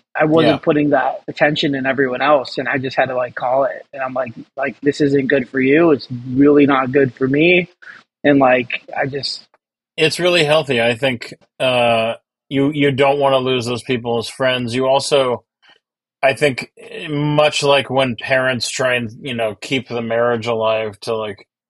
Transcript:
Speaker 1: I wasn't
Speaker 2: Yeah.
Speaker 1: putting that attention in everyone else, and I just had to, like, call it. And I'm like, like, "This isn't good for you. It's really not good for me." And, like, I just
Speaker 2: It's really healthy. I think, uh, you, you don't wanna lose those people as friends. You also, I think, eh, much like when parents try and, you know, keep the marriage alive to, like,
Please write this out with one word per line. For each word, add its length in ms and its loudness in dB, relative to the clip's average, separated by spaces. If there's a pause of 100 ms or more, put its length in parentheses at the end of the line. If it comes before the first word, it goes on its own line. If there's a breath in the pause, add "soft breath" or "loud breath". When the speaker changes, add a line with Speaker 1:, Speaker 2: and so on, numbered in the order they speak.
(140)
Speaker 1:
I 100 0
wasn't 300 4
Speaker 2:
Yeah. 100 -6
Speaker 1:
putting 260 2
that 380 0
attention 460 0
in 120 -4
everyone 360 0
else, 360 0
and 100 -4
I 100 -2
just 180 -8
had 140 2
to, 40 -6
like, 200 -4
call 300 0
it. 280 -6
And 100 -10
I'm 120 -6
like, 180 -6 (240)
like, 240 -6
"This 200 -2
isn't 280 2
good 200 0
for 120 -4
you. 320 4
It's 180 -2
really 560 4
not 260 0
good 220 2
for 140 -2
me." 400 2 (560 loud breath)
And, 160 4
like, 420 2 (140)
I 100 -4
just 380 -10 (540)
Speaker 2:
It's 200 0
really 260 2
healthy. 360 2
I 140 2
think, 400 -4 (260)
uh, 540 2 (340)
you, 240 0
you 200 2
don't 260 2
wanna 200 4
lose 280 -2
those 160 -4
people 340 -2
as 120 -4
friends. 460 -2
You 120 0
also, 580 2 (760 soft breath)
I 120 4
think, 440 -2
eh, 300 -14
much 540 0
like 280 2
when 260 0
parents 540 -2
try 240 -2
and, 160 -4 (120)
you 120 -8
know, 220 -4
keep 320 -6
the 140 -6
marriage 440 -2
alive 540 -2
to, 160 -6
like, 320 -10 (220)